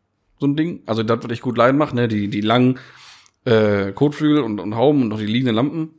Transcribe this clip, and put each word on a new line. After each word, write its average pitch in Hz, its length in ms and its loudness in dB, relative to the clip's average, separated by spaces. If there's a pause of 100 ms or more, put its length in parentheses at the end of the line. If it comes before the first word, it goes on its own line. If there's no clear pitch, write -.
(400)
So 139 60 -4
ein 143 100 0
Ding. 156 300 -4
Also 110 180 -2
das, 117 200 0
was 117 80 -8
ich 120 100 -8
gut 123 160 -6
leiden 123 200 4
mach, 101 160 0
ne, 120 140 0
die, 104 200 -2
die 104 140 -4
langen, 127 360 2 (680)
äh, 104 480 2
Kotflügel 147 500 2
und, 107 160 -4
und 101 160 -8
Hauben 139 260 4
und 117 80 0
noch 107 80 -4
die 107 80 -4
liegenden 117 300 0
Lampen. 156 440 -2